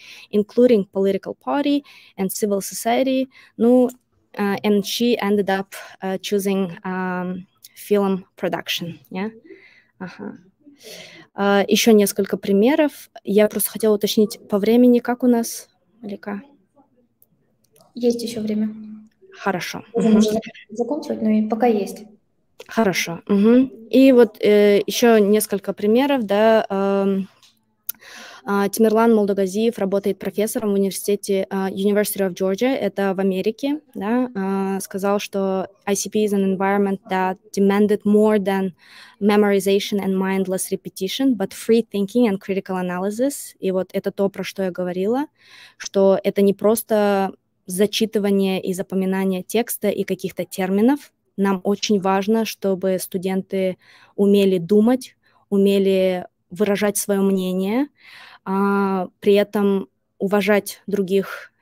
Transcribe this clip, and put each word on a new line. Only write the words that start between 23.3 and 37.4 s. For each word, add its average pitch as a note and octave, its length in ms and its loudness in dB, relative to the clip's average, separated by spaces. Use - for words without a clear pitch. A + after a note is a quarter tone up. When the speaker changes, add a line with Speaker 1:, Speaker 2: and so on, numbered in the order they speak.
Speaker 1:
И C4+ 220 8
вот, A#3+ 280 4
э, G#3 460 6
еще A3+ 320 4
несколько G3+ 540 0
примеров, A#3+ 520 0
да, G#3+ 440 2
эм, G3 600 -2
а, G3+ 240 0
Тимирлан A3 460 4
Молдогазиев G3+ 640 0
работает G3 400 -2
профессором G#3 520 -4
в G3+ 40 0
университете, G3 760 -2
а, F#3+ 200 -4
University G3+ 580 0
of F3+ 60 -6
Georgia, F#3+ 400 -2
это G3 400 -4
в F#3 60 -4
Америке, G#3+ 600 -2
да, A#3+ 400 -4
а, G3 460 -4
сказал, G3+ 400 -4
что F#3+ 480 -4
«I G3+ 100 -2
C G3 160 -6
P G#3+ 140 0
is G3+ 80 -2
an G3 240 0
environment G3 440 0
that F#3 280 -2